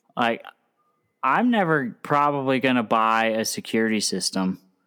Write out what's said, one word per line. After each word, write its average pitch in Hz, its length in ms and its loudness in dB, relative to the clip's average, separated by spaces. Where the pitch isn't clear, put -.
like, 120 280 -2
I'm 170 280 2
never 160 520 0
probably 143 580 0
gonna 123 220 2
buy 113 440 2
a 110 180 0
security 110 560 -2
system, 92 600 -4